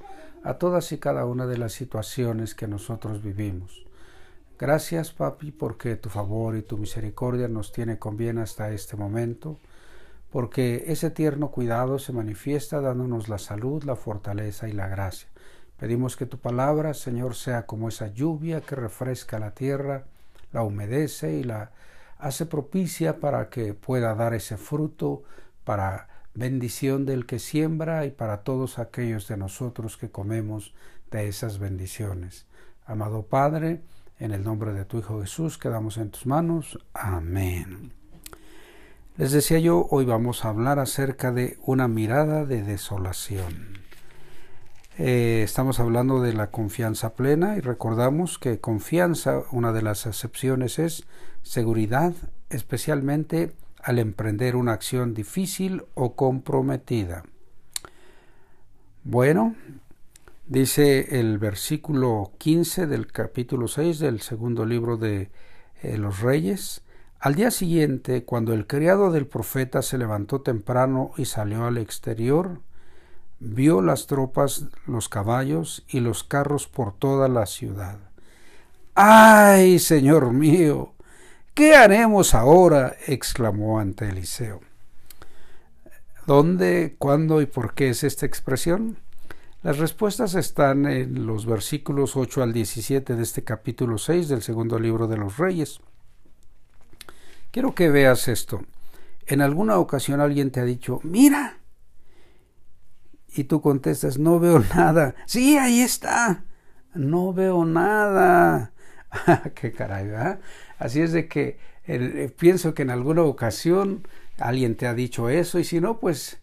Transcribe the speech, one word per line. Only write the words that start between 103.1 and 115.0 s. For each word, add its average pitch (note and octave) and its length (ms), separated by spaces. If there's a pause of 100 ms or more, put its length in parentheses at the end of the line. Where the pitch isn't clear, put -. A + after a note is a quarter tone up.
Y C#3+ 100
tú D3+ 160
contestas: C#3+ 580
"No E3 200
veo E3+ 220
nada". D#3+ 540 (120)
"Sí, C4+ 320
ahí B3 220
está". A3+ 640 (500)
"No F3 400
veo F3+ 320
nada". F3+ 1080 (380)
<laughs> - 440
Qué A2+ 180
caray, G2 340
¿verdad? A#2 340 (380)
Así C3+ 220
es E3 120
de D#3+ 160
que C#3 300 (260)
el, C#3 340
eh, C#3+ 100
pienso E3+ 460
que D3+ 80
en C3 80
alguna C#3 320
ocasión E3 840 (320)
alguien A#2+ 380
te B2+ 100
ha A#2+ 80
dicho A#2+ 340